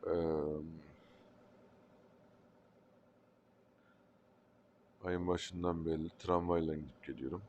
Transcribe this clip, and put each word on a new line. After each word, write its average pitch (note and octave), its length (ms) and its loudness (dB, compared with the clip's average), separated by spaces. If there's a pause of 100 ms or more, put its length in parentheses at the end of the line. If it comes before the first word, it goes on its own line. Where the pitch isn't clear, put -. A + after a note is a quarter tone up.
Ee, F2 40 2 (4000)
ayın F2+ 240 0
başından F2 580 0
belli. D#2+ 240 0 (100)
Tramvayla E2+ 560 2
gidip D2 280 -10
geliyorum. C2+ 460 -6